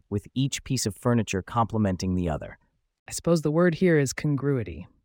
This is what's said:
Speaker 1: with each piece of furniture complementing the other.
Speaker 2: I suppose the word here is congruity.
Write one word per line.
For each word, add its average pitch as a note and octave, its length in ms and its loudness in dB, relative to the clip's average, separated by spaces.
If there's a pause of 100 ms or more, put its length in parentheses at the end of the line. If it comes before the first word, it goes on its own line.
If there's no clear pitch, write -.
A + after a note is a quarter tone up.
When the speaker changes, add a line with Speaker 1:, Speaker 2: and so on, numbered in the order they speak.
(120)
Speaker 1:
with G#2 240 -4
each C3+ 280 -2
piece - 220 -4
of G#2 100 -2
furniture A#2 460 0
complementing G#2 720 0
the F2+ 160 0
other. - 300 -8 (480)
Speaker 2:
I - 60 -14
suppose E3+ 280 0
the D3+ 80 0
word E3+ 240 4
here E3+ 240 4
is C#3 160 2
congruity. C3+ 720 -2 (180)